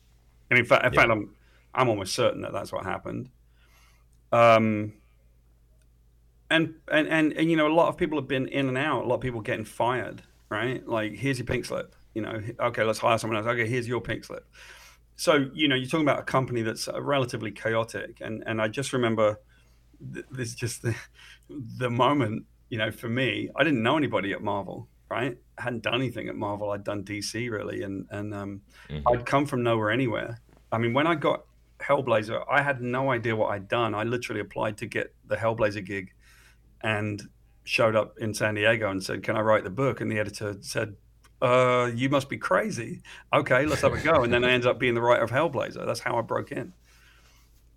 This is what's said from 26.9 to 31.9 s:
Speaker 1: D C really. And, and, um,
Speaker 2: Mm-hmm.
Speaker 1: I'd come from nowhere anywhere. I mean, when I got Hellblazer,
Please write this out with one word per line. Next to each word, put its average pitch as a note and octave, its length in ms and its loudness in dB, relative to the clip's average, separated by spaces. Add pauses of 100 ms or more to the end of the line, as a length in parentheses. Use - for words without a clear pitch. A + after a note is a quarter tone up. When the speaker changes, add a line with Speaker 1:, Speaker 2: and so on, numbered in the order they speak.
Speaker 1:
D G#2 200 -8
C A#2 280 -6
really. G2+ 320 -6
And, G2 300 -6
and, G#2 220 -6
um, G2+ 280 -8 (280)
Speaker 2:
Mm-hmm. D2+ 180 -6
Speaker 1:
I'd A#2+ 180 2
come C#3+ 220 2
from B2+ 160 -2
nowhere A2+ 260 2
anywhere. A2+ 500 -2 (320)
I A#2 60 0
mean, A#2 160 0
when C#3+ 140 2
I E3+ 80 0
got - 300 -2 (340)
Hellblazer, A#2 720 0